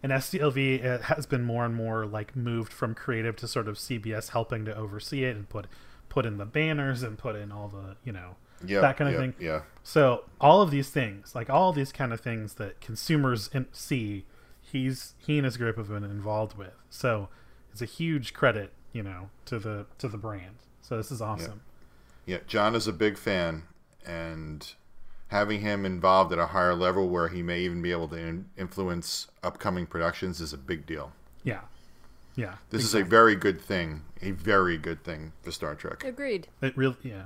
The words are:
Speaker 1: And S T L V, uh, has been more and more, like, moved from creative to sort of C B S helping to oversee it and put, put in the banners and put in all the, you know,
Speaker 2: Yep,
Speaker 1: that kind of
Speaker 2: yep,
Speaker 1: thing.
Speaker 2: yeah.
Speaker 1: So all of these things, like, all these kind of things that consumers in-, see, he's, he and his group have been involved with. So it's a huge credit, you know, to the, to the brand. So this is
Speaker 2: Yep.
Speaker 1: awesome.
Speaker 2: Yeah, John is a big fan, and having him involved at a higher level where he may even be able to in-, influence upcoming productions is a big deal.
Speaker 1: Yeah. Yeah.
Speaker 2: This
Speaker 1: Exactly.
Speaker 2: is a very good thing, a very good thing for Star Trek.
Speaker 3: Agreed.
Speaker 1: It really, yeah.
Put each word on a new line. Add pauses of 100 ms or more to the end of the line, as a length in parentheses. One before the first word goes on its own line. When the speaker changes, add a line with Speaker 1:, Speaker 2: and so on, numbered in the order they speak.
Speaker 1:
And
S
T
L
V,
uh,
has
been
more
and
more,
like,
moved
from
creative
to
sort
of
C
B
S
helping
to
oversee
it
and
put, (440)
put
in
the
banners
and
put
in
all
the,
you
know, (280)
Speaker 2:
Yep,
Speaker 1:
that
kind
of
Speaker 2:
yep,
Speaker 1:
thing.
Speaker 2:
yeah. (200)
Speaker 1:
So (160)
all
of
these
things,
like,
all
these
kind
of
things
that
consumers
in-,
see, (360)
he's,
he
and
his
group
have
been
involved
with. (140)
So (440)
it's
a
huge
credit, (200)
you
know, (160)
to
the, (120)
to
the
brand. (220)
So
this
is
Speaker 2:
Yep.
Speaker 1:
awesome. (640)
Speaker 2:
Yeah,
John
is
a
big
fan, (420)
and (560)
having
him
involved
at
a
higher
level
where
he
may
even
be
able
to
in-,
influence (160)
upcoming
productions
is
a
big
deal. (320)
Speaker 1:
Yeah. (720)
Yeah. (160)
Speaker 2:
This
Speaker 1:
Exactly.
Speaker 2:
is
a
very
good
thing, (160)
a
very
good
thing (100)
for
Star
Trek.
Speaker 3:
Agreed. (140)
Speaker 1:
It
really,
yeah.